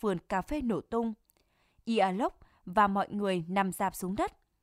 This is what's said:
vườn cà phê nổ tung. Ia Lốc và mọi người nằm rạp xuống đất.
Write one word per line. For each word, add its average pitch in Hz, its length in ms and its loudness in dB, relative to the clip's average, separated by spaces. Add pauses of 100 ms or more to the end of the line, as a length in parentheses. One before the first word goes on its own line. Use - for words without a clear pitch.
vườn 196 180 0
cà 190 220 -4
phê 294 200 -4
nổ 220 200 -2
tung. 226 320 -2 (720)
Ia 202 260 2
Lốc 254 280 -2 (260)
và 202 220 4
mọi 196 220 0
người 190 380 0
nằm 190 240 0
rạp 185 240 -2
xuống 185 200 -4
đất. 349 180 -2 (300)